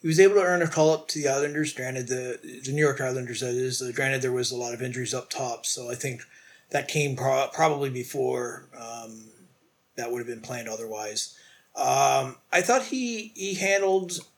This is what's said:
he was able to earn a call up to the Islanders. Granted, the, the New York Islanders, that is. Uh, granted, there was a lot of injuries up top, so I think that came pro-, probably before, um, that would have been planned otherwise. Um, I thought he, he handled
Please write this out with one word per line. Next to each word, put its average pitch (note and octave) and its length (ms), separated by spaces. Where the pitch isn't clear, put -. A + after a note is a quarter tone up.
he E3 60
was D#3+ 100
able G3 160
to G3+ 80
earn F3+ 180
a E3+ 60
call D#3 260
up D#3 160
to D3+ 140
the C#3 60
Islanders. D3 440
Granted, B2+ 360
the, B2+ 560
the C3+ 80
New D3+ 100
York C#3 180
Islanders, B2+ 400
that B2 140
is. B2+ 260
Uh, B2 140
granted, C3+ 280
there B2+ 100
was B2 180
a B2+ 60
lot A#2+ 180
of A#2+ 80
injuries B2+ 320
up B2+ 160
top, A#2+ 340
so B2 240
I B2 60
think B2+ 280
that C#3 180
came C#3+ 260
pro-, C3 380
probably C#3+ 380
before, B2+ 880
um, A2+ 540
that A#2+ 140
would A#2+ 80
have A#2+ 80
been A#2 140
planned A2+ 280
otherwise. A2 680
Um, C3+ 600
I F3 80
thought B3 220
he, A#3+ 540
he G3 180
handled F#3+ 640